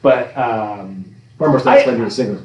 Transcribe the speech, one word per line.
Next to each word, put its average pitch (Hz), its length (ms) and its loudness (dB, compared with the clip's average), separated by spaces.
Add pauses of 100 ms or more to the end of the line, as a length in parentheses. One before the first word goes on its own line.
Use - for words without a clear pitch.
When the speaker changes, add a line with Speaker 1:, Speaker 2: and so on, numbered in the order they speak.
Speaker 1:
But, 123 360 0
um, 104 680 -6 (340)
Speaker 2:
Or 156 100 2
more 135 100 4
Speaker 1:
I - 40 -4
Speaker 2:
like, 139 240 6
a 113 240 -2
single, 104 340 -4